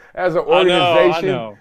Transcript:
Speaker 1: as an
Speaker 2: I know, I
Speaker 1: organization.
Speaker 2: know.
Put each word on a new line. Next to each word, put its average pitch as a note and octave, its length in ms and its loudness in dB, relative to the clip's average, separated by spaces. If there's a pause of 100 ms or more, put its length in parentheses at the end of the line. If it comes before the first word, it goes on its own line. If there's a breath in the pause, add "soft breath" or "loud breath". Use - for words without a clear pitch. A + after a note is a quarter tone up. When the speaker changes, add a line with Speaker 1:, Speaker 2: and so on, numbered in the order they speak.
(140 soft breath)
Speaker 1:
as F3+ 220 -4
an E3 120 -2
Speaker 2:
I F3 160 2
know, F3+ 180 2
I F3 180 2
Speaker 1:
organization. F3 280 0
Speaker 2:
know. A2 340 -6